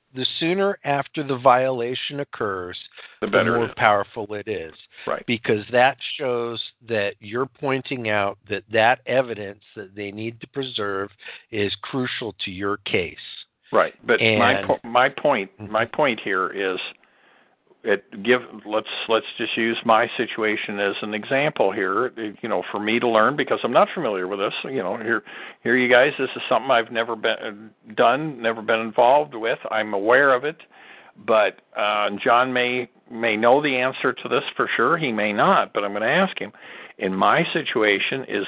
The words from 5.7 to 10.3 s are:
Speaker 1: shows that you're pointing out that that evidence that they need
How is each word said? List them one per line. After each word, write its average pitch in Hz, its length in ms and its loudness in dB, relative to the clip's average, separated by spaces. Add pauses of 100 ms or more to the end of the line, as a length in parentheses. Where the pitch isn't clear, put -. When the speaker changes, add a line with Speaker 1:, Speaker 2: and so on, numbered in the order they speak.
Speaker 1:
shows 117 460 -4 (200)
that 104 380 -2
you're 113 260 -6
pointing 131 640 -4
out 101 300 0 (100)
that 101 220 -4
that 113 360 4
evidence 113 580 -4 (100)
that 98 220 -16
they 101 160 -8
need 113 280 -10